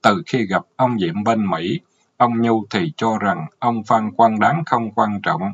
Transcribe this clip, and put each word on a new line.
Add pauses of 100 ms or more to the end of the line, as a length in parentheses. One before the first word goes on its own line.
Từ
khi
gặp (100)
ông
Diệm
bên
Mỹ, (380)
ông
Nhu
thì
cho
rằng (140)
ông
Phan
Quang
Đáng
không
quan
trọng (120)